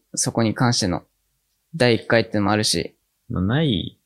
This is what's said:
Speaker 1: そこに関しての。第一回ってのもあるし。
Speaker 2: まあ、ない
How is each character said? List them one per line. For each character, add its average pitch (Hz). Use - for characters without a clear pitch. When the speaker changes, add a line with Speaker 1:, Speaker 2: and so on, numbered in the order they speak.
Speaker 1:
そ -
こ 117
に 107
関 120
し -
て 104
の。 87
第 123
一 -
回 113
っ 113
て -
の 101
も 101
あ 107
る 107
し。 -
Speaker 2:
ま 85
あ、 90
な 123
い 101